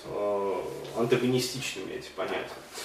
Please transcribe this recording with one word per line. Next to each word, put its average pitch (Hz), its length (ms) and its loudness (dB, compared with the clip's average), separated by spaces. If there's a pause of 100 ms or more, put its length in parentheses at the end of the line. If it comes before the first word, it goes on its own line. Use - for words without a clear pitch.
а, 101 540 2 (380)
антагонистичными 123 920 2
эти - 220 -8
понятия. 98 300 -2 (400)